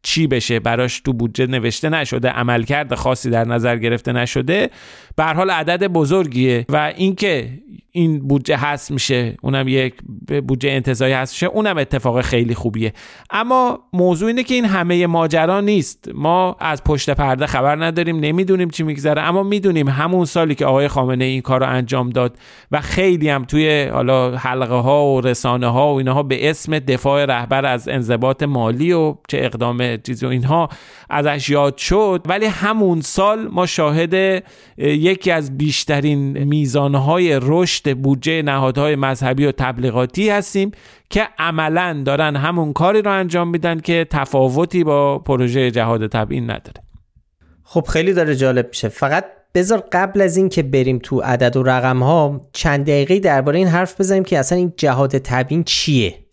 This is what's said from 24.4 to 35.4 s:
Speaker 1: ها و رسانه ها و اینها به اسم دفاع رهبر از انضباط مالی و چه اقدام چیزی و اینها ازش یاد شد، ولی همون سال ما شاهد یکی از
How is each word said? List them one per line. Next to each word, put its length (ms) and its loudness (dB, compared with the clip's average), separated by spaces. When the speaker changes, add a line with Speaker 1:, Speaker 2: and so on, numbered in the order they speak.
Speaker 1:
ها 320 4
و 140 2
رسانه 460 0
ها 280 2
و 40 0
اینها 240 0
به 280 0
اسم 280 -4
دفاع 460 0
رهبر 400 -2
از 240 -2
انضباط 540 -2
مالی 500 0
و 220 0
چه 100 -4
اقدام 580 -2
چیزی 300 -8
و 20 -4
اینها 400 0
ازش 400 -2
یاد 260 2
شد، 520 0
ولی 180 0
همون 540 0
سال 520 0
ما 140 0
شاهد 800 0
یکی 520 0
از 280 -2